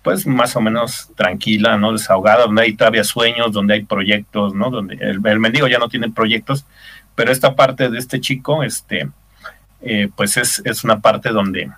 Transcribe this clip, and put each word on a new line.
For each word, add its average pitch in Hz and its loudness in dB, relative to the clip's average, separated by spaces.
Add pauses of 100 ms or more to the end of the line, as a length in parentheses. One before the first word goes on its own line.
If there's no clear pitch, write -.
pues, 95 -2
más 127 0
o 117 0
menos 117 -2
tranquila, 104 0
¿no? 107 2
Desahogada, 107 4
donde 110 4
hay 110 2
todavía 110 2
sueños, 117 0
donde 104 2
hay 107 -4
proyectos, 104 -2
¿no? 120 -2
Donde 101 -8
el, 101 -4
el 107 2
mendigo 120 2
ya 123 2
no 117 0
tiene 117 -6
proyectos, 113 -2 (480)
pero 120 0
esta 139 2
parte 131 4
de 117 -4
este 127 -6
chico, 143 -2
este, 95 -6 (680)
eh, 104 -2
pues, 101 0
es, 120 -2
es 117 -4
una 110 2
parte 110 -2
donde 95 -2